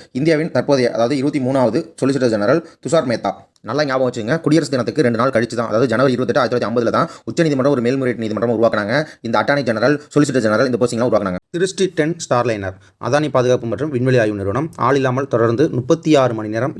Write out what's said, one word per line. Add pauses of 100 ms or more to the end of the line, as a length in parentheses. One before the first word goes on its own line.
(200)
இந்தியாவின்
தற்போதைய,
அதாவது
இருபத்தி
மூணாவது (220)
சொலிசிட்டர்
ஜெனரல் (220)
துஷார்
மேத்தா. (360)
நல்லா
ஞாபகம்
வச்சுங்க,
குடியரசு
தினத்துக்கு
ரெண்டு
நாள்
கழிச்சு
தான்,
அதாவது
ஜனவரி
இருபத்தெட்டு,
ஆயிரத்தி
தொள்ளாயிரத்தி
ஐம்பதுல
தான் (200)
உச்சநீதிமன்றம்
ஒரு
மேல்முறையீட்டு
நீதிமன்றம்
உருவாக்குனாங்க. (300)
இந்த
அட்டார்னி
ஜெனரல், (180)
சொலிசிட்டர்
ஜெனரல்,
இந்த
போஸ்டிங்லாம்
உருவாக்குனாங்க. (160)
திருஷ்டி (120)
டென்
ஸ்டார்லைனர், (300)
அதானி
பாதுகாப்பு
மற்றும்
விண்வெளி
ஆய்வு
நிறுவனம், (180)
ஆளில்லாமல்
தொடர்ந்து (120)
முப்பத்தி (100)
ஆறு
மணி
நேரம்